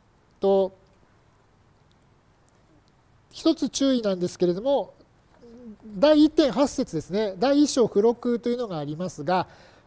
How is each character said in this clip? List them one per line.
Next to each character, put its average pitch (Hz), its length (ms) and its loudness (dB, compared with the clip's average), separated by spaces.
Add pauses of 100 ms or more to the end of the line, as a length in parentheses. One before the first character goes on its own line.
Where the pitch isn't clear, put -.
(400)
と、 196 320 2 (2500)
一 - 240 0
つ 269 140 -4
注 269 240 0
意 247 80 0
な 202 140 -2
ん 180 40 -6
で 175 100 -2
す - 100 -12
け 180 80 0
れ 175 80 2
ど 196 80 -10
も、 262 320 -2 (1040)
第 302 260 6
一 302 60 4
点 294 220 2
八 269 160 2
節 - 280 -6
で 147 60 -4
す - 80 -14
ね。 196 280 -4
第 277 240 2
一 277 80 2
章 240 160 2
付 - 140 0
録 233 400 0
と - 80 -6
い 240 60 0
う - 20 -6
の 247 100 -6
が 175 120 -8
あ 147 60 -6
り 151 120 -8
ま 180 140 -6
す 147 140 -12
が、 175 220 -2 (400)